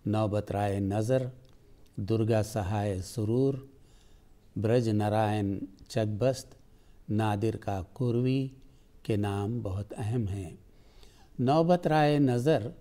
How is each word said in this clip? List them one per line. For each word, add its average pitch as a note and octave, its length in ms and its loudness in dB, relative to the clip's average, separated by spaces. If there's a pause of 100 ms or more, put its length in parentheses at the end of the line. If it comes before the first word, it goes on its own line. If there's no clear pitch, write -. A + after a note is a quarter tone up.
नौबत G#2 460 0
राय G2+ 280 0
नज़र, A2 500 0 (680)
दुर्गा A2 440 2
सहाय G2+ 580 -2
सुरूर, B2 680 -2 (880)
ब्रज A2+ 340 2
नारायण G#2 680 2 (340)
चकबस्त, A2+ 680 -2 (540)
नादिर G#2+ 480 0
का G2 220 -4 (140)
कुरवी B2+ 560 0 (560)
के A2 120 0
नाम G2+ 440 -2
बहुत G2+ 320 -6
अहम A2+ 340 -2
हैं। F#2 300 -8 (800)
नौबत E3 480 4
राय D3+ 340 4
नज़र B2+ 600 2